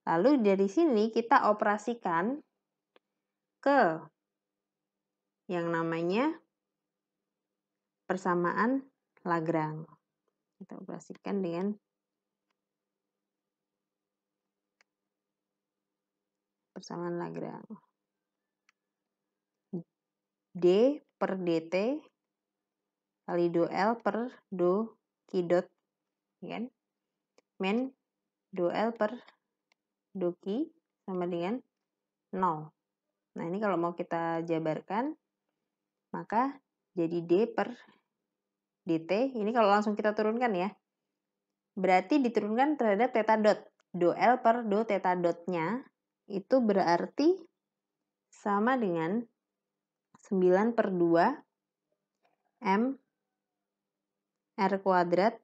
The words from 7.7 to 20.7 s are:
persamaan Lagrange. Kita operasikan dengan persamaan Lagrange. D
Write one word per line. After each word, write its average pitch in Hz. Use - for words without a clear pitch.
persamaan 185
Lagrange. 160
Kita -
operasikan 190
dengan 180
persamaan 175
Lagrange. 170
D 202